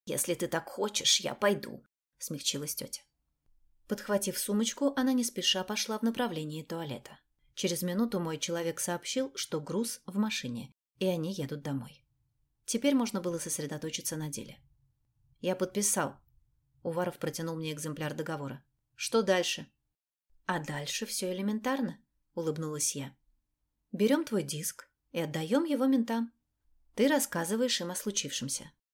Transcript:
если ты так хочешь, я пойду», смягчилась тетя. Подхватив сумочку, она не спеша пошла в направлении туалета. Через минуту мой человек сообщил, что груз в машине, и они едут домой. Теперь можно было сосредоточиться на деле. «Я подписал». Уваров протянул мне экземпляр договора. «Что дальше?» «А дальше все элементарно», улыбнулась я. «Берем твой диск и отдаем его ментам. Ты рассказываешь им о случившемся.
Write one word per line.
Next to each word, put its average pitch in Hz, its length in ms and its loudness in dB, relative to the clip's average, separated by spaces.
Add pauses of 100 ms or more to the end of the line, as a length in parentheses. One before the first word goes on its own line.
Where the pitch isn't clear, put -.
если - 300 0
ты - 140 0
так 165 200 -2
хочешь, - 520 2
я - 140 -2
пойду», - 500 2 (340)
смягчилась 147 560 -4
тетя. - 280 -10 (840)
Подхватив 202 520 0
сумочку, 226 580 2
она 262 160 4
не 247 120 4
спеша 190 380 2
пошла 214 360 -2
в - 40 -8
направлении 165 600 0
туалета. 165 560 -8 (360)
Через 175 280 0
минуту 196 360 2
мой 160 200 -2
человек 170 420 -2
сообщил, 180 540 -2
что - 260 -2
груз 185 460 -2
в 185 100 -8
машине, 127 560 -2 (260)
и 185 80 0
они 170 260 2
едут 147 300 -6
домой. 135 420 -4 (640)
Теперь 269 280 4
можно 226 260 2
было 170 180 0
сосредоточиться 156 800 -4
на 156 120 -4
деле. - 300 -10 (840)
«Я 180 140 0
подписал». 185 640 2 (640)
Уваров 170 360 0
протянул 165 380 -4
мне 156 160 -2
экземпляр 151 420 -4
договора. 147 500 -6 (300)
«Что - 280 2
дальше?» 180 440 2 (800)
«А 170 160 2
дальше 151 440 -4
все 185 260 -2
элементарно», 214 640 0 (360)
улыбнулась 156 600 0
я. 135 200 -6 (800)
«Берем 240 320 6
твой 214 180 2
диск 147 460 -6 (240)
и 170 80 -2
отдаем 165 440 0
его 269 220 2
ментам. 233 460 2 (640)
Ты 240 140 6
рассказываешь 233 720 2
им 175 100 -4
о 180 40 -6
случившемся. - 800 -4 (220)